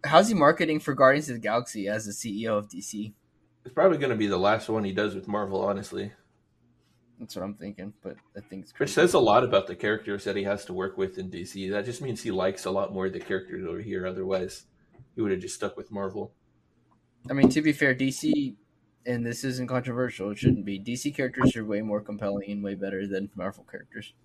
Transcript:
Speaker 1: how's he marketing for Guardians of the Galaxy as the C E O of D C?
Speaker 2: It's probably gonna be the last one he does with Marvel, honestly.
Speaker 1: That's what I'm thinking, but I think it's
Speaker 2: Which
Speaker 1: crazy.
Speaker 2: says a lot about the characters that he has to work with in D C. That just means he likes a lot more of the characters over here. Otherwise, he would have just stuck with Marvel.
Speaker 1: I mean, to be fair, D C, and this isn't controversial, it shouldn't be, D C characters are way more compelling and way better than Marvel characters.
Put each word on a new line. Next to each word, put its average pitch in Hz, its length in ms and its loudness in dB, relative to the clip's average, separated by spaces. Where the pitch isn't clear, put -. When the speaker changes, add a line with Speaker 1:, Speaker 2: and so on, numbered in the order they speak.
Speaker 1:
how's 185 240 8
he 233 60 2
marketing 160 460 4
for 147 140 -2
Guardians 139 360 6
of 123 60 -6
the 113 60 -10
Galaxy 107 460 -2
as 107 180 -2
the 104 60 -8
C 104 320 -6
E 110 40 -2
O 107 100 2
of 104 120 -2
D 92 120 -12
C? 107 320 -10
Speaker 2:
It's - 100 -18
probably 165 240 6
gonna 131 200 2
be 107 100 2
the 95 100 2
last 104 300 4
one 110 160 0
he 95 80 -2
does 98 240 0
with 95 140 -10
Marvel, 98 320 -2
honestly. 98 500 -4
Speaker 1:
That's 110 160 -14
what 92 80 -6
I'm 101 120 -6
thinking, 98 460 -12
but 80 160 -10
I 101 60 -12
think 95 220 -14
it's - 80 -20
Speaker 2:
Which - 60 -20
Speaker 1:
crazy. 143 160 0
Speaker 2:
says 175 200 6
a 170 60 6
lot 117 260 6
about 107 220 4
the 90 80 -8
characters 104 500 -2
that 101 100 -2
he 98 80 -2
has 98 220 -2
to 90 80 -10
work 95 240 -4
with 95 200 -2
in 92 120 -8
D 90 160 -8
C. 95 240 -8
That 104 160 -2
just 120 160 -8
means 123 200 -6
he 117 100 -4
likes 98 340 0
a 92 60 -2
lot 98 220 -2
more 95 120 -2
of 95 80 -2
the - 60 -8
characters 92 460 -6
over 87 140 -6
here. 95 280 -6
Otherwise, 92 580 -4
he 117 60 -4
would 104 100 2
have 92 100 -2
just - 140 -10
stuck - 220 -6
with 101 140 -14
Marvel. 98 420 -6
Speaker 1:
I 135 40 -2
mean, 139 160 8
to 151 120 2
be 151 120 4
fair, 139 200 4
D 131 180 0
C, 151 440 0
and 120 200 -2
this 117 180 -6
isn't 127 240 -4
controversial, 123 640 -2
it 104 60 -8
shouldn't 123 280 4
be, 98 140 -6
D 120 160 -6
C 143 160 -6
characters 127 460 2
are 110 80 -6
way 107 160 -2
more 104 180 -2
compelling 101 520 -6
and 101 120 -6
way 98 120 -4
better 95 320 -6
than 98 280 -4
Marvel 95 340 -8
characters. - 440 -16